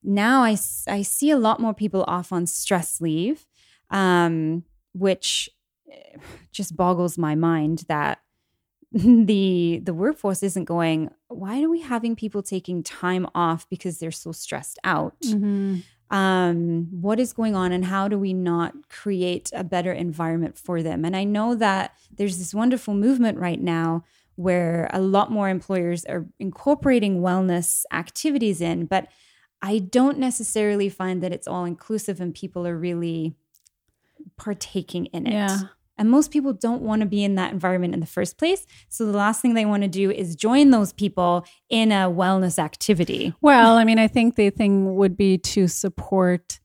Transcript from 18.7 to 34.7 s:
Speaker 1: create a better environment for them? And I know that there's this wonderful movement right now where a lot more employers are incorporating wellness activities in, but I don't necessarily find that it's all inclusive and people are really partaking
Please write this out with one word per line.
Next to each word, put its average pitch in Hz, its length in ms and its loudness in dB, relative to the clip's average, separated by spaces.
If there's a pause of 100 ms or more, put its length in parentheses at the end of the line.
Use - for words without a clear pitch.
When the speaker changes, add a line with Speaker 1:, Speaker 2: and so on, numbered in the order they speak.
Speaker 1:
create 180 640 -4
a 185 100 -6
better 180 300 -4
environment 165 640 -4
for 175 240 -6
them? 160 240 -4
And 180 100 -4
I 190 80 -2
know 208 300 0
that 202 400 0 (180)
there's 196 280 -4
this 180 120 -8
wonderful 226 440 0
movement 233 420 2
right 175 240 -4
now 165 420 0 (320)
where 175 560 0
a 190 100 -2
lot 190 300 2
more 208 180 0
employers 180 560 -4
are 170 200 -6 (140)
incorporating 214 840 0
wellness 180 600 0 (100)
activities 220 680 -2
in, 170 280 -2
but 190 200 -2 (540)
I 208 160 -2
don't 254 400 2
necessarily 214 720 -2
find 185 320 -4
that 180 100 -4
it's - 160 -10
all 180 180 -6
inclusive 190 540 -6
and 180 140 -6
people 175 320 -10
are 175 120 -4
really 165 580 -4 (1000)
partaking - 720 -8